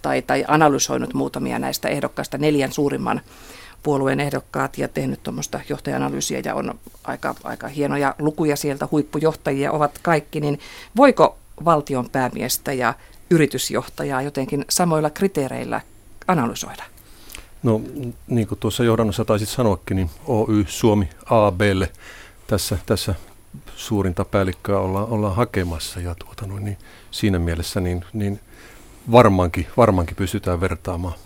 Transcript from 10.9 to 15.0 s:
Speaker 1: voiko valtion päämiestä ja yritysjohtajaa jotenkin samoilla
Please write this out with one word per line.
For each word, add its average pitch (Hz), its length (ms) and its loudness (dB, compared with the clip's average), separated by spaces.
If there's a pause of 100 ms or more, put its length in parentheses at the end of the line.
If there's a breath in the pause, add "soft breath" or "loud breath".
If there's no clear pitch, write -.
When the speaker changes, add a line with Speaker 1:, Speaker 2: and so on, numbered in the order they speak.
Speaker 1:
voiko 254 420 6 (260)
valtion 143 460 2
päämiestä 127 640 -2
ja 123 220 0 (360 soft breath)
yritysjohtajaa 139 920 0
jotenkin 139 480 -4
samoilla 156 400 2